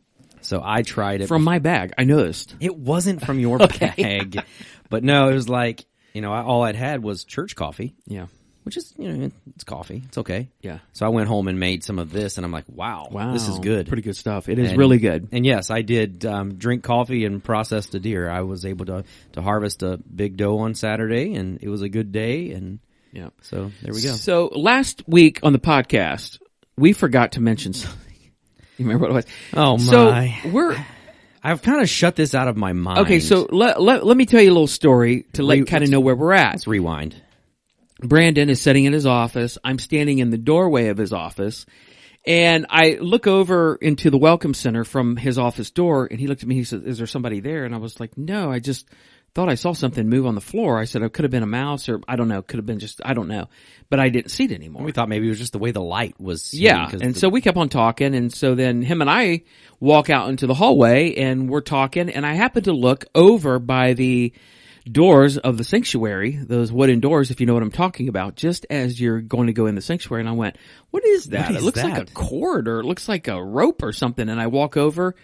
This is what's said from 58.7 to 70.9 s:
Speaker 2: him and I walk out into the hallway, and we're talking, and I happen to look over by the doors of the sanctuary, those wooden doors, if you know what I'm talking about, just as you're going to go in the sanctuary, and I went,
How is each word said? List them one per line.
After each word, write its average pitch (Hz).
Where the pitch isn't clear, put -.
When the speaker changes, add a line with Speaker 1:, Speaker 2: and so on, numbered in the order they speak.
Speaker 2:
him 160
and 143
I 175
walk 147
out 123
into 131
the 127
hallway, 143
and 131
we're 143
talking, 151
and 143
I 151
happen 226
to 190
look 127
over 160
by 127
the 123
doors 143
of 127
the 117
sanctuary, 113
those 120
wooden 123
doors, 139
if -
you 123
know 120
what 117
I'm 107
talking 175
about, 95
just 170
as 123
you're 117
going 117
to 113
go 110
in 104
the 98
sanctuary, 117
and 113
I 113
went, 113